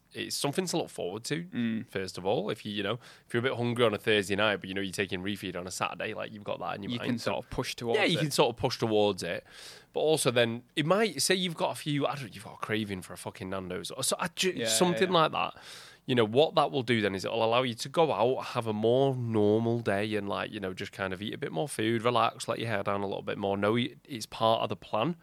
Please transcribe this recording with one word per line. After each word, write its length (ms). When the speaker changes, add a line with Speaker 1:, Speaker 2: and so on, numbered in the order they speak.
Speaker 1:
it's 220
something 300
to 120
look 120
forward 360
to, 180
Speaker 2:
Mm. 460
Speaker 1:
first 280
of 80
all. 240
If 160
you, 60
you 100
know, 180
if 60
you're 80
a 20
bit 140
hungry 280
on 80
a 40
Thursday 380
night, 260
but 80
you 40
know 80
you're 120
taking 280
refeed 380
on 80
a 40
Saturday, 420
like, 180
you've 140
got 160
that 160
in 60
your 100
Speaker 2:
You 60
Speaker 1:
mind. 100
Speaker 2:
can 100
Speaker 1:
So 120
Speaker 2:
sort 140
of 60
push 240
towards 240
Speaker 1:
yeah, 60
you 120
Speaker 2:
it. 40
Speaker 1:
can 100
sort 180
of 80
push 220
towards 440
it. 200
But 80
also 320
then, 320
it 100
might, 360
say 140
you've 220
got 160
a 20
few, 320
I 80
don't 80
know, 100
you've 120
got 100
a 100
craving 360
for 120
a 40
fucking 320
Nando's, 420
or 120
so, 160
I 160
ju-, 200
Speaker 2:
Yeah, 120
Speaker 1:
something 440
Speaker 2:
yeah. 80
Speaker 1:
like 140
that. 200
You 100
know, 100
what 300
that 140
will 140
do 160
then 160
is 80
it'll 220
allow 160
you 140
to 120
go 240
out, 360
have 200
a 60
more 420
normal 640
day 360
and, 120
like, 240
you 80
know, 140
just 180
kind 220
of 80
eat 120
a 40
bit 160
more 160
food, 320
relax, 480
let 100
your 80
hair 160
down 160
a 80
little 140
bit 160
more. 180
Know 220
it, 260
it's 220
part 380
of 40
the 80
plan. 480